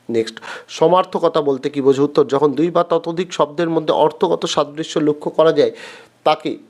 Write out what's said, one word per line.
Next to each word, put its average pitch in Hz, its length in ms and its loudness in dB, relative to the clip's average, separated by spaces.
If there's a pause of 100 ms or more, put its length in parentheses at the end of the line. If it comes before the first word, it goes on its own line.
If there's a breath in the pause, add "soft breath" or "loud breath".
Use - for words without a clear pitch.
নেক্সট, 113 300 -2 (280 loud breath)
সমার্থকতা 170 760 2
বলতে 139 280 -2
কী 139 120 -4
বোঝো? 135 220 4
উত্তর, 147 220 2
যখন 139 260 2
দুই 151 180 0
বা 170 140 0
ততোধিক 170 500 -4
শব্দের 156 360 -2
মধ্যে 156 240 0
অর্থগত 165 520 0
সাদৃশ্য 151 540 -4
লক্ষ্য 147 320 -2
করা 160 200 4
যায়, 135 200 2 (520 loud breath)
তাকে 156 340 0 (120)